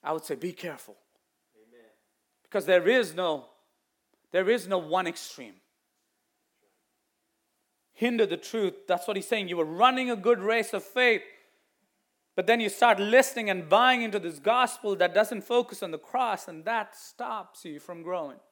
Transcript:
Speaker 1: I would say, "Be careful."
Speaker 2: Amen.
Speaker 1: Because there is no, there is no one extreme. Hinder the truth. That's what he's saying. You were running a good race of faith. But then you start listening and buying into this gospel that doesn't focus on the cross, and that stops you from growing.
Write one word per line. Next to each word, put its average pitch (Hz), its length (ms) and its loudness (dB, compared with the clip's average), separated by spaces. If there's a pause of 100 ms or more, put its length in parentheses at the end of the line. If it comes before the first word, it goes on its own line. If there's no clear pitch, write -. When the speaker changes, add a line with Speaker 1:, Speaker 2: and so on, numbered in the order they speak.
Speaker 1:
I 151 100 -4
would 160 100 -6
say, 151 120 -6
"Be 170 180 -8
careful." 143 420 -14 (600)
Speaker 2:
Amen. 113 340 -20 (540)
Speaker 1:
Because 185 220 -4
there 180 220 4
is 220 260 2
no, 165 360 -4 (800)
there 185 180 2
is 226 180 0
no 190 100 0
one 175 300 -2
extreme. 127 480 -12 (2500)
Hinder 226 320 0
the 165 120 -4
truth. - 500 -6
That's 180 200 -2
what 202 100 -4
he's 190 100 -8
saying. 202 220 -4
You 175 80 -6
were 160 80 0
running 247 460 2
a 226 40 -2
good 214 240 2
race 220 320 0
of 196 120 -6
faith. 247 400 2 (1120)
But 180 100 -2
then 233 140 4
you 214 80 0
start 214 300 4
listening 226 500 4
and 180 180 -4
buying 240 360 4
into 208 160 -4
this 165 180 -10
gospel 220 600 0
that 175 160 2
doesn't 214 280 0
focus 240 400 -2
on 190 80 -8
the 160 80 -10
cross, 226 500 -4
and 160 180 -14
that 220 300 -6
stops - 680 -12
you 151 140 -12
from 170 240 -16
growing. 160 340 -8 (140)